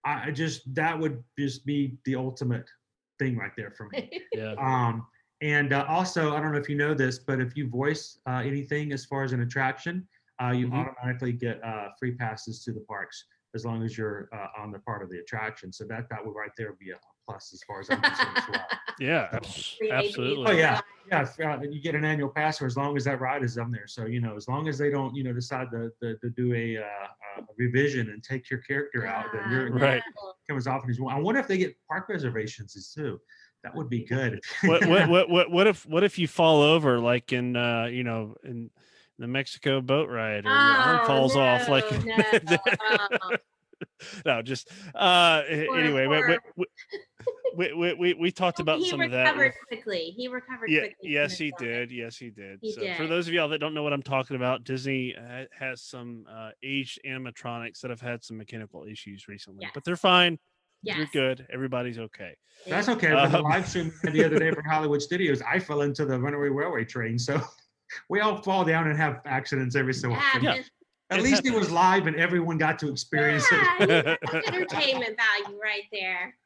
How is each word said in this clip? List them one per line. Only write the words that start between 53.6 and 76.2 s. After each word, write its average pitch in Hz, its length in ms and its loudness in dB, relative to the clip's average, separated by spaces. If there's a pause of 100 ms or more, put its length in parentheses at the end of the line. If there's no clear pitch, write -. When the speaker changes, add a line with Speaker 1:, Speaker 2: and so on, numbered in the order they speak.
Speaker 3:
know 151 80 -4
what 147 100 0
I'm 139 100 -2
talking 135 340 -4
about, 127 280 -2
Disney, 131 520 -6
uh, 123 280 -16 (140)
has 131 240 -10
some, 120 500 -16
uh, 110 180 -16 (120)
aged 135 440 -4
animatronics 120 760 -10
that 127 100 -8
have 117 100 -10
had 120 240 -8
some 113 120 -14
mechanical 107 480 -14
issues 101 440 -16
recently, 104 340 -18
Speaker 2:
Yes. 165 120 -12
Speaker 3:
but 143 100 -12
they're 175 120 -2
fine. 180 420 6 (460)
They're 196 160 -4
Speaker 2:
Yes. 151 120 -2
Speaker 3:
good. 131 400 0
Everybody's 123 460 -4
okay. 107 360 -12 (320)
Speaker 1:
That's 185 220 0
okay. 175 240 4
But 139 180 6
the 170 80 4
Speaker 3:
Um, 160 60 2
Speaker 1:
live 180 240 0
stream 160 240 -4 (120)
we 160 40 0
had 156 60 -2
the 160 100 8
other 151 140 4
day 160 120 4
Speaker 3:
<laughs> - 40 0
Speaker 1:
from 151 100 -6
Hollywood 151 380 2
Studios, 156 400 0
I 151 160 0
fell 147 240 -2
into 143 220 0
the 131 140 0
runaway 143 300 0
railway 139 360 0
train. 117 340 -4
So 135 220 0
<laughs> - 680 -16
we 202 120 2
all 214 220 2
fall 190 220 2
down 160 240 4
and 147 80 2
have 147 280 0
accidents 131 520 -2
every 131 180 2
so 123 160 -2
Speaker 2:
Yeah, 117 60 2
Speaker 1:
often. 269 280 2
Speaker 3:
Yeah. 262 120 4
Speaker 2:
just 254 140 -10 (400)
Speaker 1:
At 190 80 2
Speaker 3:
It - 40 4
Speaker 1:
least 269 240 4
it 254 40 4
was 208 180 2
Speaker 3:
happens. 160 40 -2
Speaker 1:
live 185 360 6
and 151 80 0
everyone 170 420 2
got 156 220 2
to 151 100 -2
experience 147 640 2
it. 427 80 6
Speaker 2:
Yeah, 359 180 4
you 226 440 6
Speaker 3:
<laughs> - 100 -6
Speaker 2:
got 320 160 -2
entertainment 277 680 -2 (280)
value 202 180 -12
right 208 300 -4
there. 185 420 -4 (120)